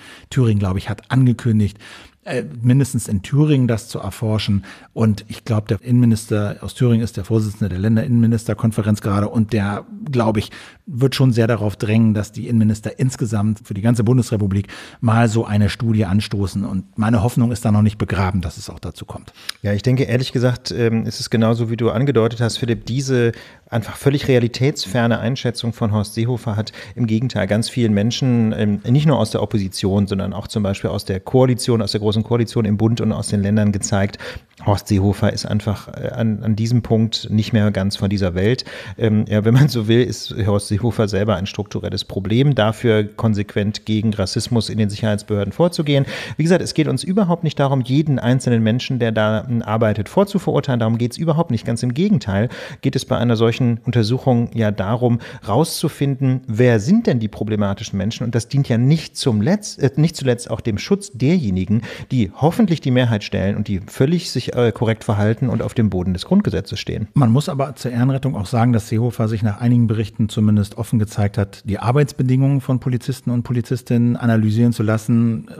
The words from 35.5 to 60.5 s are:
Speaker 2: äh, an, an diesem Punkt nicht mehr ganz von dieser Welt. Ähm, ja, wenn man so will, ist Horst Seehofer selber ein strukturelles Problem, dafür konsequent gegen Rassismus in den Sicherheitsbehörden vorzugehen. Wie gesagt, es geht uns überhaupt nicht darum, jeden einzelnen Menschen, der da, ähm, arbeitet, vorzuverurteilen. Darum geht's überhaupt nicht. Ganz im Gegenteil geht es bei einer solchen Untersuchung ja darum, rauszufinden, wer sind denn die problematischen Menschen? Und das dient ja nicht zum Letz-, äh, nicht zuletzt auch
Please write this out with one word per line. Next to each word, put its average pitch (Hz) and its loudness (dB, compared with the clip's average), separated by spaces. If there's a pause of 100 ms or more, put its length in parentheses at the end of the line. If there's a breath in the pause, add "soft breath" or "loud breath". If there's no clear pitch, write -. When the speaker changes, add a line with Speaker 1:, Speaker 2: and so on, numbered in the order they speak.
Speaker 2:
äh, - -8
an, 110 -2
an 107 0
diesem 113 2
Punkt 110 0
nicht 107 0
mehr 107 4
ganz 98 -2
von 101 0
dieser 98 -2
Welt. 104 0 (340 loud breath)
Ähm, 107 2
ja, 104 0
wenn 117 4
man 135 6
so 113 -2
will, 117 6
ist - -4 (140)
Horst 101 0
Seehofer 107 0
selber 104 0
ein 95 -4
strukturelles - -6
Problem, 113 0
dafür 107 2
konsequent 104 -2
gegen 107 0
Rassismus 110 -2
in 107 -4
den 104 2
Sicherheitsbehörden 104 -2
vorzugehen. 147 0 (320 loud breath)
Wie 151 -2
gesagt, 170 2
es - -8
geht 151 0
uns 131 -2
überhaupt 185 0
nicht 151 -2
darum, 135 2
jeden 135 0
einzelnen 120 2
Menschen, 123 0
der 117 0
da, 110 0
ähm, 117 -2
arbeitet, 107 0
vorzuverurteilen. 147 0
Darum 113 0
geht's 120 -4
überhaupt 165 0
nicht. 127 -2
Ganz 117 -4
im 123 0
Gegenteil 127 0 (320 loud breath)
geht 131 0
es 131 -4
bei 110 -2
einer 120 2
solchen 117 2
Untersuchung 120 0
ja 107 0
darum, 113 0 (280 loud breath)
rauszufinden, 135 0
wer 117 4
sind 190 2
denn 131 2
die 110 -2
problematischen 104 -4
Menschen? 104 -4
Und 117 -4
das 113 -2
dient 139 0
ja 117 2
nicht 143 0
zum 110 2
Letz-, 180 0
äh, 135 2
nicht 151 2
zuletzt 123 -2
auch 113 -6